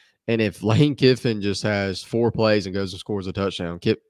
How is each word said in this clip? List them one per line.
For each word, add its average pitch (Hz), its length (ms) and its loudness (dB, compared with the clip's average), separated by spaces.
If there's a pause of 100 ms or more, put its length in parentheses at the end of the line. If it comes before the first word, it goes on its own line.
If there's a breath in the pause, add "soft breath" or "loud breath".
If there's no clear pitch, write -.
(280 soft breath)
And 113 140 2
if 101 220 -2
Lane 127 320 4
Kiffin 123 440 0
just 98 240 -2
has 101 400 -2
four 117 280 0
plays 107 340 2
and 92 80 -8
goes 98 200 -4
and 95 60 -14
scores 98 280 -6
a 92 60 -6
touchdown, 90 460 -4
Kip, 110 300 0